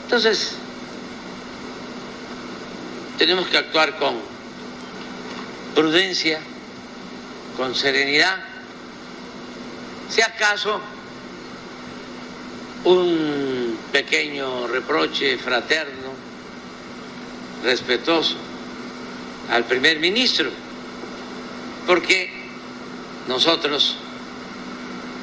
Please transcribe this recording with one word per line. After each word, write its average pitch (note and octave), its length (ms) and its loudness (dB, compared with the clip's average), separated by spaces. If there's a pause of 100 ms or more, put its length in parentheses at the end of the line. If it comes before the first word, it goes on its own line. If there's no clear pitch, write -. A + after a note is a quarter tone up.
Entonces, A3 520 4 (2500)
tenemos F3 300 4
que D3+ 100 4
actuar D3+ 400 4
con C3+ 180 2 (1600)
prudencia, D#3+ 680 6 (1160)
con B2+ 180 0
serenidad. C#3+ 680 6 (1700)
Si - 120 6
acaso, G#3 600 2 (2000)
un D3 920 4 (160)
pequeño C#3 760 2
reproche C3+ 720 2
fraterno, C3 760 0 (1500)
respetuoso B2+ 720 4 (1120)
al A#2+ 140 4
primer C#3 360 6
ministro, F3+ 500 4 (1400)
porque F#3 420 6 (1000)
nosotros D3 680 4 (1200)